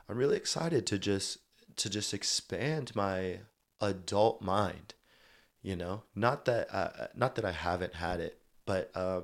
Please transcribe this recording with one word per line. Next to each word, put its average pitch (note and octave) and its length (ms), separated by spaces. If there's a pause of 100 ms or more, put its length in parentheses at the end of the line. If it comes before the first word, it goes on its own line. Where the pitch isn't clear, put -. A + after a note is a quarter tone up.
I'm G#2 100
really C3+ 200
excited E3 500
to G#2 100
just, G2 420 (360)
to - 140
just G#2 240
expand B2 840
my F#2 440 (420)
adult G2+ 600
mind, G2 520 (680)
you F#2+ 140
know, F2+ 280 (120)
not B2 300
that, A#2 280
uh, - 400
not B2 220
that A2+ 80
I G2 80
haven't F2 440
had E2+ 260
it, - 180 (260)
but, F#2+ 300
uh, F#2 280